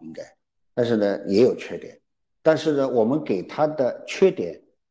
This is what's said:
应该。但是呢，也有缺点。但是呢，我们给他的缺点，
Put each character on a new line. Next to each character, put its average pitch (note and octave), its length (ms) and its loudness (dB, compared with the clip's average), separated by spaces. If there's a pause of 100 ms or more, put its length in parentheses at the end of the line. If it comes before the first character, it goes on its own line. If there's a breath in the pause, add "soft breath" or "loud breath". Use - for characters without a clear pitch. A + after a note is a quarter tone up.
应 D#2+ 100 -16
该。 D#2+ 100 -14 (500)
但 B2 140 0
是 A#2 100 2
呢， G2+ 300 0
也 G2 160 4
有 A#2 120 4
缺 - 220 -10
点。 - 220 -16 (440)
但 D#3+ 140 4
是 D#3 160 0
呢， C#3 160 0
我 B2 160 2
们 C#3+ 200 0
给 G2 180 -2
他 D3 240 -2
的 C3+ 400 -2
缺 - 240 4
点， F2 280 -8 (320)